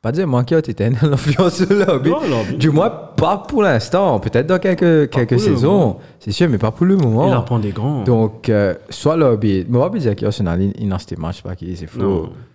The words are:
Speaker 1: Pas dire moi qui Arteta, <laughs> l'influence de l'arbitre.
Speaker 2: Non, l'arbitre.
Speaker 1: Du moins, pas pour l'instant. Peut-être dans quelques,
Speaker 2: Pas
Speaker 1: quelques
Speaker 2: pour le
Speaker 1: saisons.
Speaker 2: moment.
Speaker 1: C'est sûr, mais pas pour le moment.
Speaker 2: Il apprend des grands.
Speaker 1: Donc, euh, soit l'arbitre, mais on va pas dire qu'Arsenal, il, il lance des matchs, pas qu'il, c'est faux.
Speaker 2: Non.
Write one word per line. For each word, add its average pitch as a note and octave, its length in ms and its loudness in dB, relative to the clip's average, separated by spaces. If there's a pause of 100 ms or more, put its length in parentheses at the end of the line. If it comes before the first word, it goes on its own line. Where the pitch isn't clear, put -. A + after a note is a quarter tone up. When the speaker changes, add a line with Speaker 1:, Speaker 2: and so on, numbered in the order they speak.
Speaker 1:
Pas A2+ 100 -4
dire F3 160 -2
moi B2 160 0
qui C#3+ 100 -2
Arteta, C3 340 -2
<laughs> A#2+ 140 0
l'influence D#3 640 0
de G3 80 2
l'arbitre. F#3 480 2
Speaker 2:
Non, A3+ 80 -2
l'arbitre. A2+ 280 -2
Speaker 1:
Du D3+ 120 2
moins, F3 200 2
pas F#3+ 480 -2
pour D4 240 -2
l'instant. D#3 580 2
Peut-être A#2+ 260 0
dans F3+ 120 0
quelques, E3+ 520 2
Speaker 2:
Pas B2+ 140 0
Speaker 1:
quelques A#2+ 140 2
Speaker 2:
pour G#3+ 100 2
le D3+ 60 2
Speaker 1:
saisons. C3 180 2
Speaker 2:
moment. D3+ 280 2 (200)
Speaker 1:
C'est G#2 120 -8
sûr, E3+ 160 2
mais A#2 100 0
pas A2+ 120 0
pour E3+ 160 -2
le G3 100 4
moment. C3+ 320 2
Speaker 2:
Il B2+ 60 2
apprend A#2+ 240 0
des G#2 120 -2
grands. A#2 340 -4
Speaker 1:
Donc, A2+ 460 0
euh, G2+ 240 2 (160)
soit - 260 0
l'arbitre, G#2 540 2
mais A#2+ 80 2
on - 20 4
va E3+ 100 0
pas A3 80 -6
dire A#2 160 0
qu'Arsenal, F#2+ 480 -2
il, G2+ 160 0
il G#2+ 120 -4
lance F2+ 160 -6
des F2 100 -10
matchs, F2 260 -8
pas F#2 140 -10
qu'il, F2+ 200 -10
c'est F2+ 100 -12
faux. A#2 140 -12
Speaker 2:
Non. F#2+ 300 -2 (240)